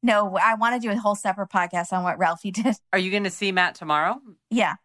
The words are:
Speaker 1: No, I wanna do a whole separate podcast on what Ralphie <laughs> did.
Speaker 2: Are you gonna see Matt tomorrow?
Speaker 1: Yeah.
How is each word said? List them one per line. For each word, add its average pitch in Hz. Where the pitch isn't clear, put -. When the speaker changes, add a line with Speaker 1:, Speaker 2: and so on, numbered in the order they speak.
Speaker 1:
No, 208
I 202
wanna 233
do 226
a 202
whole 214
separate 196
podcast 180
on 180
what 175
Ralphie 170
<laughs> -
did. 220
Speaker 2:
Are 185
you 185
gonna 202
see 196
Matt 180
tomorrow? 165
Speaker 1:
Yeah. 214